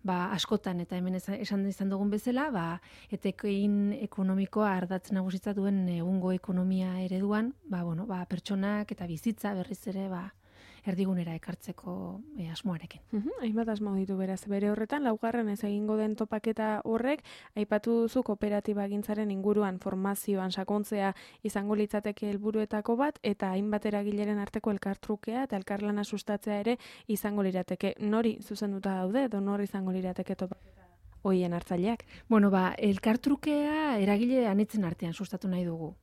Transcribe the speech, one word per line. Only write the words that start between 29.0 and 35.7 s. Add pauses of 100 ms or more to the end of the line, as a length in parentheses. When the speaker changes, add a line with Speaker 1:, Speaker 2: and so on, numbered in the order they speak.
Speaker 2:
edo
nor
izango
lirateke
topaketa (360)
hoien
hartzaileak? (240)
Speaker 1:
Bueno,
ba,
elkartrukea
eragile
anitzen
artean
sustatu
nahi
dugu.